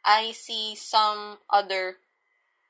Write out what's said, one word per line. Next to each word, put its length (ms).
I 280
see 400
some 760
other 520